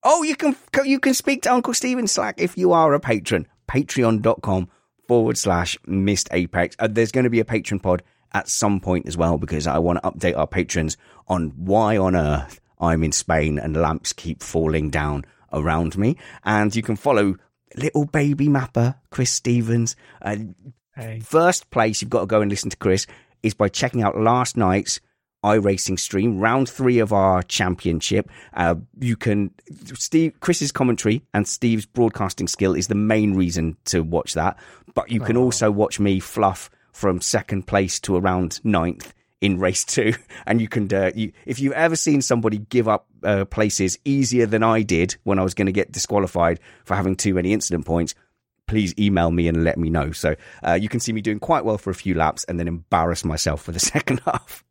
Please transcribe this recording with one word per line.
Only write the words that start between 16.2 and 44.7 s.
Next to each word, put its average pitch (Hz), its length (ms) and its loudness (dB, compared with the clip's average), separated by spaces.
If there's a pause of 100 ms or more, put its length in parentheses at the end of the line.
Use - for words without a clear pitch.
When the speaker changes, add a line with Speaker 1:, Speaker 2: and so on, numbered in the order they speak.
Speaker 1:
And 104 320 0
you 113 60 -2
can 110 140 -4
follow 104 400 2 (400)
little 147 300 -2
baby 143 440 0
mapper 127 460 0 (160)
Chris 123 200 -2
Stevens. 117 640 0 (260)
Uh, 104 160 -6 (580)
Speaker 2:
Hey. 113 240 -12
Speaker 1:
first 165 500 2
place 110 320 0
you've 101 80 -8
got 117 120 2
to 95 40 -2
go 107 160 2
and 101 80 0
listen - 220 -4
to - 60 -14
Chris 95 280 2 (380)
is 110 100 0
by 104 160 0
checking 123 320 -2
out 101 180 0
last 120 380 2
night's 98 420 0 (460)
iRacing 98 540 2
stream, 101 400 0
round 120 280 2
three 123 300 2
of 110 160 2
our 95 300 4
championship. 92 840 -2 (280)
Uh, 85 180 2 (260)
you 120 160 0
can, 101 360 -2 (420)
Steve, 160 460 0
Chris's 170 320 0
commentary 120 500 0 (140)
and 104 120 0
Steve's 113 380 -2
broadcasting 107 600 -2
skill 95 260 0
is 76 140 -2
the 107 80 -2
main 107 400 2
reason 85 500 0
to 85 160 0
watch 80 320 -2
that. 82 240 -2 (380)
But - 160 -2
you 117 80 -2
can 117 180 0
Speaker 2:
Oh. 127 60 4
Speaker 1:
also 120 260 2
watch 104 300 0
me 101 200 4
fluff - 520 -2 (220)
from 90 280 0
second 98 460 -4
place 98 320 0
to 98 180 0
around 90 460 0
ninth 90 500 -2 (260)
in 95 200 0
race 92 260 0
two. 113 280 0 (160)
<laughs> - 180 -14
And 110 120 2
you 110 80 -2
can, 104 240 -2
uh, 95 220 2
you, 107 180 -4 (140)
if 127 140 -6
you've 135 140 -2
ever 165 220 0
seen 147 280 2
somebody 110 340 0
give 110 300 0
up, 104 180 0 (180)
uh, 98 220 2
places 98 580 0
easier 123 440 2
than 107 160 2
I 110 180 2